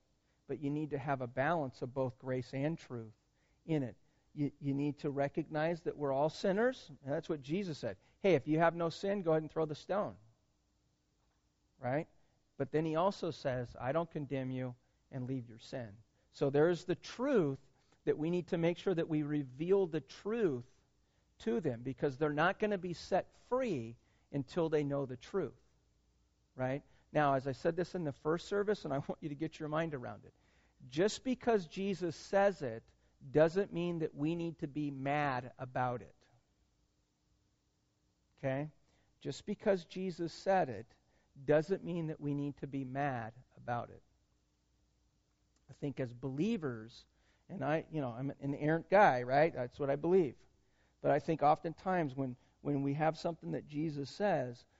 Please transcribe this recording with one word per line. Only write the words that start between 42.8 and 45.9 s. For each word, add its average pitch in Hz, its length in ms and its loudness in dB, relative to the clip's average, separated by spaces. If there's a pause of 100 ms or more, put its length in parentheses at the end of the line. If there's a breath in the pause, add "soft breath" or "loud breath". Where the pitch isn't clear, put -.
mad 127 500 -4 (240)
about 120 320 -6
it. - 120 -20 (1700)
I 131 120 -20
think 143 180 -4